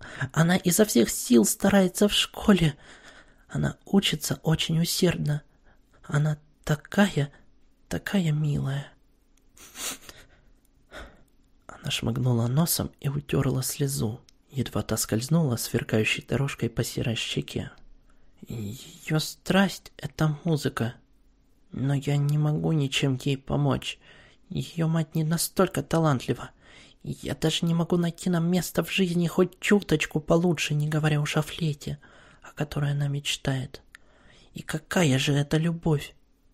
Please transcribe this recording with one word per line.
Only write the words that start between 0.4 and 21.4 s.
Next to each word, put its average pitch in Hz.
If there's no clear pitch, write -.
изо 180
всех 214
сил 233
старается 196
в 202
школе». -
Она 147
учится -
очень 160
усердно. 165
Она 151
такая, 151
такая 170
милая. 143
Она -
шмыгнула 120
носом 147
и -
утерла 139
слезу, 139
едва 113
та 113
скользнула 131
сверкающей -
дорожкой 139
по -
серой 113
щеке. -
«Её 120
страсть — -
это 156
музыка, 135